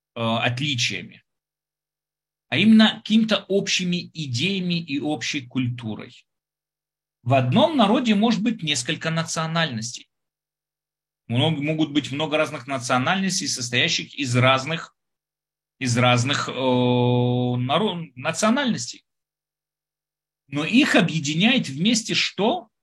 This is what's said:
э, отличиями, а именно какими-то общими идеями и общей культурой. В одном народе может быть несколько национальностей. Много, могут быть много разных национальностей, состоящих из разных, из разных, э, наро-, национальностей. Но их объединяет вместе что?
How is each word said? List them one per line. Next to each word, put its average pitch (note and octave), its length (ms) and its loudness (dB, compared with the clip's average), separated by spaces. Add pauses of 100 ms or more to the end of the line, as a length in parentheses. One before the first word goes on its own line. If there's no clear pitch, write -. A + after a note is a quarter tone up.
(180)
э, - 20 -6
отличиями, A#2 1040 -4 (1300)
а B2 80 -2
именно A3 380 6
какими-то A3 520 0
общими F3+ 640 -2
идеями E3+ 640 -2
и D3 200 -6
общей D3+ 420 -4
культурой. A#2+ 840 -6 (960)
В B2 140 0
одном G#3 420 2
народе A3+ 380 2
может G3+ 260 2
быть A3 220 -2
несколько D#3 480 -4
национальностей. D#3+ 960 -4 (1200)
Много, C#3+ 340 0
могут D3+ 300 0
быть C3+ 200 -2
много D3+ 260 -2
разных D3 300 -4
национальностей, C#3 800 -2
состоящих C3+ 680 -2
из B2+ 200 -2
разных, C3 600 2 (840)
из B2 200 -2
разных, B2 520 2
э, - 20 -6
наро-, B2 1600 0
национальностей. E3+ 920 -2 (1400)
Но C#3+ 160 -6
их G#3 320 2
объединяет E3 720 2
вместе E3+ 480 -2
что? B3+ 540 -2 (140)